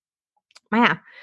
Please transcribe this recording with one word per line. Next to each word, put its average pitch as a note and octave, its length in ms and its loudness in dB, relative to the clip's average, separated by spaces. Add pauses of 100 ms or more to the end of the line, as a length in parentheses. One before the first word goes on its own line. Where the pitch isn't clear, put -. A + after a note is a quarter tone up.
(680)
Maar G#3+ 120 -2
ja, F#3 240 0 (200)